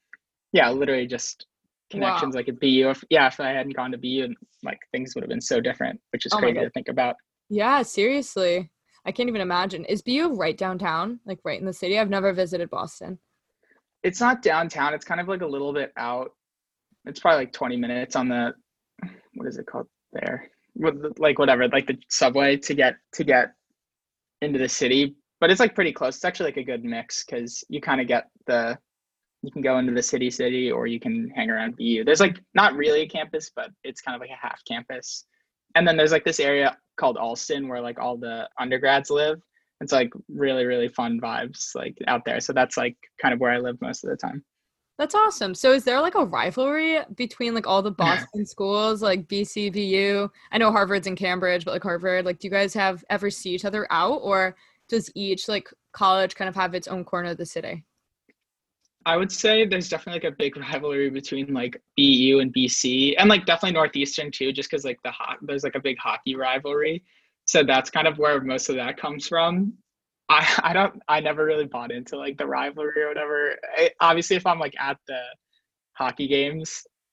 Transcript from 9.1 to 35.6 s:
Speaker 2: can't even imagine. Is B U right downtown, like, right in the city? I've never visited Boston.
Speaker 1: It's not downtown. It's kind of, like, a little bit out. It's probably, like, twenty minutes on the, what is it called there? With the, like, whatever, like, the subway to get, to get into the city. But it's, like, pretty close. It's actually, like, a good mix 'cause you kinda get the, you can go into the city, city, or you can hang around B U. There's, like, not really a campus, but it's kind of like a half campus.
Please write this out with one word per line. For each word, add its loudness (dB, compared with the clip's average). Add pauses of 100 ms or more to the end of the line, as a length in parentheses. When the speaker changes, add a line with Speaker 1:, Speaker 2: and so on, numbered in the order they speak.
Speaker 2:
can't -2
even -2
imagine. -2
Is -2
B -2
U 2
right -2
downtown, -4
like, -10
right -6
in -8
the -6
city? -2
I've 2
never 0
visited -2
Boston. -10 (800)
Speaker 1:
It's -2
not 2
downtown. 0
It's -8
kind -4
of, -6
like, -4
a -4
little -4
bit -4
out. -6 (720)
It's -14
probably, 4
like, -16
twenty -4
minutes -4
on 0
the, 0 (840)
what -10
is -10
it -10
called -10 (260)
there? -8 (260)
With -2
the, -8
like, 4
whatever, 6
like, 2
the -4 (120)
subway 2
to -6
get, 4 (180)
to -4
get 4 (880)
into -2
the 0
city. 2 (240)
But 6
it's, 4
like, 4
pretty 0
close. -4
It's -8
actually, -2
like, -4
a -6
good -6
mix -8
'cause -8
you -6
kinda 0
get 0 (180)
the, 0 (640)
you -10
can -10
go 2
into 2
the 0
city, -2
city, -2
or -2
you -4
can -4
hang -4
around -4
B -8 (140)
U. -2
There's, 6
like, 2 (140)
not 6
really 2
a -2
campus, -6
but -10 (120)
it's -12
kind -8
of -12
like -16
a -16 (120)
half -10
campus. -10 (500)